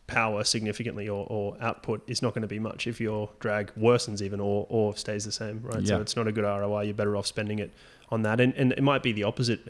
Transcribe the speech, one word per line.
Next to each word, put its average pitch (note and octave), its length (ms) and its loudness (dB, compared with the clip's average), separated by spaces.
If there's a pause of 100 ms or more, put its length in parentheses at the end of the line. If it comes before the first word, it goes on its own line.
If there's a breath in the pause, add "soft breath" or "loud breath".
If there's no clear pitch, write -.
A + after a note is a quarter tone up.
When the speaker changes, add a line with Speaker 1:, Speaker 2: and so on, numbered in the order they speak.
Speaker 1:
power A2 380 0
significantly G#2+ 640 -2
or, G2+ 200 -4
or G2+ 300 -2
output A#2 480 -4
is A#2 140 -4
not A#2 120 2
gonna A2 140 -4
be G#2 120 -4
much - 280 -6
if A#2 120 -4
your G#2+ 300 -2 (100)
drag G#2 360 -2
worsens A2 460 4
even G2 180 -4
or, G2+ 300 0
or G#2+ 260 2
stays G#2+ 300 -6
the G#2 80 -8
same, A2 280 -6
right? A2 240 -2
So G2+ 100 4
Speaker 2:
Yeah. G#2+ 60 2
Speaker 1:
it's - 140 -4
not A2+ 120 0
a G#2+ 40 0
good G#2+ 140 2
R G2+ 180 0
O G#2 100 0
I. G#2 100 0
You're G#2 100 -2
better G#2 240 0
off G2 100 -2
spending G#2+ 320 -4
it G2+ 120 -6 (380 soft breath)
on A2+ 120 0
that. A2 180 4
And, B2+ 160 6
and B2+ 160 4
it - 100 0
might C#3 220 4
be B2 80 2
the G#2 140 0
opposite. A#2 340 2 (100)